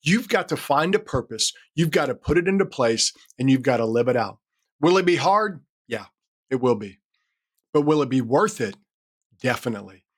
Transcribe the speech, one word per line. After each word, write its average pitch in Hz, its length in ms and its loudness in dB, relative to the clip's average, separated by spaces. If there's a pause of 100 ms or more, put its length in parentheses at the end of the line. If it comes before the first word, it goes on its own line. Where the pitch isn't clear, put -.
You've 208 260 0
got 180 220 -2
to 147 80 -2
find 156 360 0
a 208 40 2
purpose. 117 560 -6 (200)
You've 160 160 0
gotta 143 240 0
put - 220 -2
it 175 100 0
into 190 200 0
place, 117 480 -2 (240)
and 131 100 2
you've 131 140 4
gotta 120 240 0
live 117 200 0
it 127 100 0
out. 104 220 -4 (420)
Will 175 180 4
it 180 80 2
be 175 100 2
hard? 190 480 0 (220)
Yeah, 107 220 -8 (420)
it 131 100 -2
will 123 140 2
be. 101 260 -10 (720)
But 147 140 2
will 151 160 2
it 127 80 -2
be 131 100 2
worth 139 400 0
it? 104 160 -6 (640)
Definitely. 104 640 -6 (140)